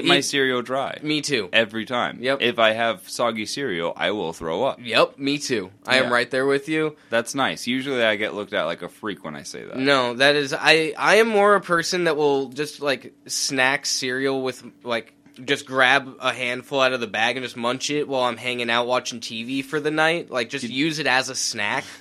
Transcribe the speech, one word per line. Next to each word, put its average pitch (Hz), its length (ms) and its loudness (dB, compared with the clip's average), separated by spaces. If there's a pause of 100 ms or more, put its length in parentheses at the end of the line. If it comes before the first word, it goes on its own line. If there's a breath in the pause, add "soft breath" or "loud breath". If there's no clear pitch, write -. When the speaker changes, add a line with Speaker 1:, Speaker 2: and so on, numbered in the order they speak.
Speaker 1:
eat - 40 -2
my 143 140 4
Speaker 2:
eat 139 40 0
Speaker 1:
cereal 135 380 0
dry. 123 420 -4
Speaker 2:
Me 151 200 -2
too. 123 300 -2
Speaker 1:
Every 110 340 2
time. 101 340 -2
Speaker 2:
Yep. 135 220 -2
Speaker 1:
If 117 160 2
I 110 140 6
have 110 360 -2
soggy 113 380 -2
cereal, 92 500 -4
I 87 140 0
will 90 240 -4
throw 82 300 -2
up. 135 180 -2
Speaker 2:
Yep, 131 360 2
me 139 200 -2
too. 107 320 -4 (160)
I 127 120 4
am 131 80 4
Speaker 1:
Yeah. 120 40 -2
Speaker 2:
right 123 200 2
there 135 140 0
with 139 240 0
you. 156 280 -2 (120)
Speaker 1:
That's 117 260 -2
nice. 117 320 -2
Usually 131 360 -2
I 107 140 4
get 101 180 -2
looked 101 180 -6
at 92 120 0
like 85 180 -4
a 85 80 -8
freak 104 340 -8
when 78 120 -8
I 71 80 -14
say 58 200 -12
that. 50 140 -10
Speaker 2:
No, 131 360 2
that 139 220 4
is, 143 160 -2
I, 156 460 4
I 156 180 4
am 226 120 6
more 202 260 6
a 190 80 2
person 175 420 0
that 156 140 2
will 139 300 2
just, 143 340 -8
like, 139 320 -4 (120)
snack 135 600 0
cereal 135 560 -2
with, 127 200 -6 (200)
like, 117 320 -6 (280)
just 135 220 -2
grab 131 560 2
a 127 140 -2
handful 127 480 -2
out 127 100 4
of 127 80 -2
the 117 60 -4
bag 113 320 -2
and 127 60 -6
just 120 120 -10
munch 123 320 -4
it 147 180 -2
while 135 180 0
I'm 120 120 -2
hanging 123 320 -4
out 120 180 2
watching 123 340 -2
T 113 240 -10
V 135 180 -4
for 151 180 -6
the 147 100 -2
night. 160 400 0
Like, 120 200 -4
just 127 160 -6
Speaker 1:
Can 120 80 -8
Speaker 2:
use 151 240 0
it 147 80 -2
as 127 240 2
a 127 40 -8
snack. 113 500 -4 (160)